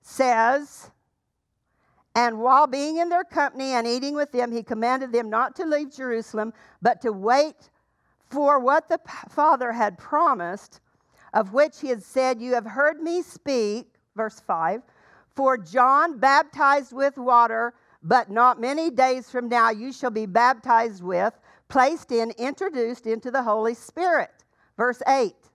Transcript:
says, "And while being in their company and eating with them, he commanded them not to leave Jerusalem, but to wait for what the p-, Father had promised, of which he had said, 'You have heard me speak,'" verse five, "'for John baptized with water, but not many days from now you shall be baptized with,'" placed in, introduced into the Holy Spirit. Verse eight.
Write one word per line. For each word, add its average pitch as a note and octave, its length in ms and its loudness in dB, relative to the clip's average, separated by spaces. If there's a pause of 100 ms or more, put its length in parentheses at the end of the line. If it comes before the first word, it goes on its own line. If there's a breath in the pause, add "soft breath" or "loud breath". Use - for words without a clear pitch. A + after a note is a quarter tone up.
says, B3+ 880 -2 (1200)
"And A#3 260 0
while C4 280 4
being C#4+ 300 -4
in F4 120 -2
their F4 140 0
company C4+ 500 -4
and A#3 140 -2
eating B3+ 280 -4
with D4 160 -4
them, B3 200 -2
he A#3 120 -6
commanded B3 480 -4
them A3+ 180 -2
not A3+ 260 -2
to E4+ 100 -8
leave D4 260 -4
Jerusalem, A3+ 640 -8 (280 soft breath)
but A#3+ 200 0
to A3+ 120 -2
wait B3 560 0 (600)
for C#4+ 300 2
what C4+ 300 0
the F4 100 0
p-, - 300 -18
Father C4+ 420 2
had A3+ 260 -4
promised, A#3+ 840 -2 (520 soft breath)
of G3+ 200 0
which C#4+ 260 2
he D4+ 80 -8
had A#3 160 -4
said, C4 380 -2
'You B3 120 -4
have A#3 120 -2
heard D4 360 -2
me E4+ 200 -4
speak,'" A#3+ 760 -4 (160)
verse A3 280 -8
five, F3+ 420 -2 (500 soft breath)
"'for C4+ 240 2
John B3+ 640 2
baptized C#4+ 720 2
with C4+ 260 -2
water, A#3+ 560 2 (300 soft breath)
but A3 260 2
not A#3 300 4
many C#4+ 320 -2
days B3+ 400 0
from B3 160 -6
now A#3 220 4
you A3+ 240 -6
shall B3+ 180 -4
be A3 140 -4
baptized A3+ 760 2
with,'" F#3 380 -2 (300 soft breath)
placed C#4 420 0
in, A3+ 200 -2
introduced B3 760 -6
into A3+ 240 -6
the C4 120 -2
Holy A3 300 -2
Spirit. D#4+ 680 -4 (320)
Verse A#3+ 320 -2
eight. C4 480 -2